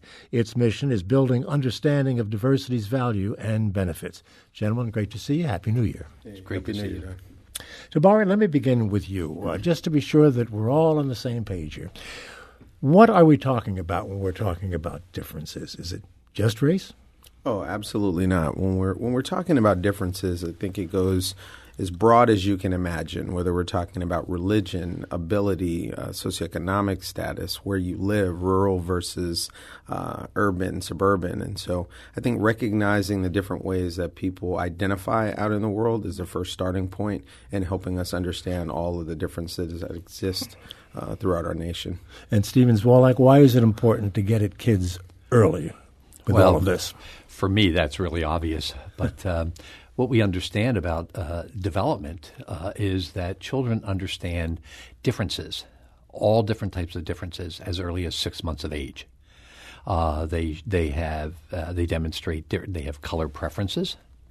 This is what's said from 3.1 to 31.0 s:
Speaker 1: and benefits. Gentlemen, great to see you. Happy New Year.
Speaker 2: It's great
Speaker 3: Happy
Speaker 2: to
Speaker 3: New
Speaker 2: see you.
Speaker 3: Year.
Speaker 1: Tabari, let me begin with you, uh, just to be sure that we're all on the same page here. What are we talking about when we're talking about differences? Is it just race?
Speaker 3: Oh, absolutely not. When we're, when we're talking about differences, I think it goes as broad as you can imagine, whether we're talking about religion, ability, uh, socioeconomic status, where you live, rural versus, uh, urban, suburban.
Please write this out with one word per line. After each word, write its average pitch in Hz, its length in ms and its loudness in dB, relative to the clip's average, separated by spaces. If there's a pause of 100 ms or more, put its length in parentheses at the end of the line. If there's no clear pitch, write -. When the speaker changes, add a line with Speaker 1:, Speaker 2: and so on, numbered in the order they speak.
Speaker 1:
and 110 320 0
benefits. 90 520 -4 (280)
Gentlemen, 113 400 -2
great 104 200 -2
to 104 80 -10
see 143 160 -2
you. 170 100 0
Happy 110 260 -2
New 120 120 2
Year. - 240 -4 (180)
Speaker 2:
It's 101 160 -16
great 92 220 -6
Speaker 3:
Happy 110 100 -6
Speaker 2:
to 104 80 -4
Speaker 3:
New 101 80 -6
Speaker 2:
see 92 60 -6
you. 90 40 -8
Speaker 3:
Year. 92 180 -12 (760)
Speaker 1:
Tabari, 196 340 6
let 196 120 2
me 214 80 6
begin 123 420 2
with 92 200 0
you, 85 380 -6
uh, 82 100 -2
just 160 280 0
to 180 40 -2
be 151 120 2
sure 151 280 6
that 120 200 0
we're 110 200 -2
all 156 300 4
on 143 80 0
the 131 80 -4
same 117 300 -6
page 82 300 -6
here. - 160 -12 (880)
What 185 280 10
are 185 160 8
we 151 120 8
talking 110 420 -2
about 92 300 -4
when 98 100 -8
we're 95 120 -2
talking 92 420 -4
about 80 280 -6 (100)
differences? - 640 -12
Is 85 160 -10
it 98 120 -10 (300)
just 107 280 2
race? 165 320 2 (500)
Speaker 3:
Oh, 104 200 -2
absolutely 95 640 0
not. 87 300 2
When 95 180 0
we're, 95 200 2
when 120 180 -2
we're 127 100 0
talking 180 340 0
about 104 240 4
differences, 90 600 -2
I 85 80 -6
think 92 260 -8
it 87 140 -6
goes 92 420 0 (460)
as 95 100 -4
broad 113 400 8
as 98 160 4
you 101 120 2
can 95 160 -2
imagine, 85 600 -4
whether 87 200 0
we're 87 100 0
talking 87 400 -4
about 87 260 -4
religion, 87 840 -2
ability, 87 840 -2
uh, - 160 -8
socioeconomic 95 920 -4
status, - 600 -8
where 98 120 -2
you 92 200 -4
live, 95 460 0
rural 95 360 4
versus, 87 720 -4 (400)
uh, - 460 -8
urban, 92 440 0
suburban. 87 640 0